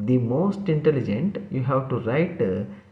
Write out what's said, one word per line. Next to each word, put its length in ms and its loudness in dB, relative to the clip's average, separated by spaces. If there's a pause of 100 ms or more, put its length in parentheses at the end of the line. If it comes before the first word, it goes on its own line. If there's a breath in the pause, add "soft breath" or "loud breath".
the 140 4
most 500 0
intelligent, 720 0 (100)
you 140 -2
have 260 0
to 120 -2
write, 380 0
uh, 240 0 (280 loud breath)